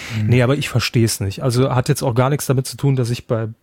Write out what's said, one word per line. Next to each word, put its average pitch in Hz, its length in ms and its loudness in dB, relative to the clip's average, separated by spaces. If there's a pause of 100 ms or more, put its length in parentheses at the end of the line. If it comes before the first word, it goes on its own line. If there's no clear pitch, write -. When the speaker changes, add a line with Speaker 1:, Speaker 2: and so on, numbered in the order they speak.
(200)
Speaker 1:
Mhm. 107 80 0
Speaker 2:
Nee, 123 140 4
aber 127 140 2
ich 147 120 -4
versteh's - 520 0
nicht. 98 220 -6
Also 127 320 2
hat 123 140 0
jetzt 139 140 -2
auch 131 120 0
gar 127 160 2
nichts 147 160 -2
damit 131 200 0
zu - 100 -12
tun, 139 200 2
dass 120 140 0
ich - 160 -6
bei, 110 220 -2 (140)